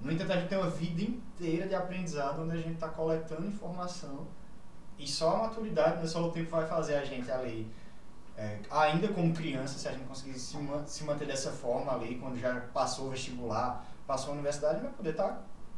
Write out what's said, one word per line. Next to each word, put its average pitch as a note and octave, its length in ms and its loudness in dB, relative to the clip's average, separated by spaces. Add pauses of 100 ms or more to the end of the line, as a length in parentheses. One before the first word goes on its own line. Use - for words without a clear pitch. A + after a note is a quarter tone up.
No C#3 120 -2
entanto, F#3 200 2
a F3+ 40 6
gente E3+ 120 2
tem G3 100 2
uma E3+ 120 4
vida E3 320 0
inteira F3+ 640 0
de G3 80 0
aprendizado, E3 680 0
onde E3 100 0
a E3 80 0
gente E3 160 -2
tá D#3+ 120 -2
coletando D#3+ 580 0
informação, F3 800 -4 (720)
e C#3+ 80 -6
só E3 300 4
a - 80 4
maturidade, D#3+ 560 4
né, E3 60 0
só E3+ 200 2
o E3 40 2
tempo E3 200 -2
vai D#3+ 160 2
fazer D#3 300 2
a C#3 80 2
gente B2+ 260 -2
ali, A#2 360 -2 (680)
é, G#2 220 -4 (120)
ainda D#3 380 6
como E3+ 260 4
criança, C3+ 440 -2
se C#3+ 100 -2
a C3 40 -4
gente C3 120 -6
conseguir C3 340 -6
se - 200 -8
ma-, C#3+ 280 -2
se - 180 -6
manter D3 220 0
dessa C#3 240 -2
forma C3 420 0
ali, B2 240 -2
quando B2+ 220 -4
já B2 160 2 (180)
passou C3+ 340 0
o C3 40 -2
vestibular, B2 720 -2 (220)
passou C#3 240 0
a C#3+ 40 -2
universidade, D3 480 2
vai - 100 -2
poder D#3+ 220 -2
tá G#3+ 260 2 (380)